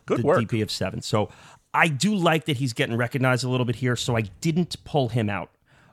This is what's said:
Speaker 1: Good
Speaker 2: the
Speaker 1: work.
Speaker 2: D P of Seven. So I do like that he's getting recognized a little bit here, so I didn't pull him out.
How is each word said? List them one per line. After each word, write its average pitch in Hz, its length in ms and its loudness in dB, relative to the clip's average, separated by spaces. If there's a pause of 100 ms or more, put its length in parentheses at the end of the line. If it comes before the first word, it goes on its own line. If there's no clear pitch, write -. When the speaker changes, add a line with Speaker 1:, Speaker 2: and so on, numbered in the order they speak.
Speaker 1:
Good 92 140 0
Speaker 2:
the 123 60 -2
Speaker 1:
work. 165 140 4
Speaker 2:
D 110 60 0
P 113 140 -2
of 107 100 -2
Seven. 92 320 -6
So 107 280 0 (440)
I 165 140 4
do 160 260 0
like 165 320 2
that 147 120 0
he's 131 140 -2
getting 120 240 -2
recognized 123 480 0
a 127 40 -4
little 123 180 0
bit 120 100 -2
here, 123 200 -2
so 120 200 -2
I 113 60 2 (180)
didn't 165 440 -2
pull 135 260 0
him 113 180 0
out. 95 220 -6 (420)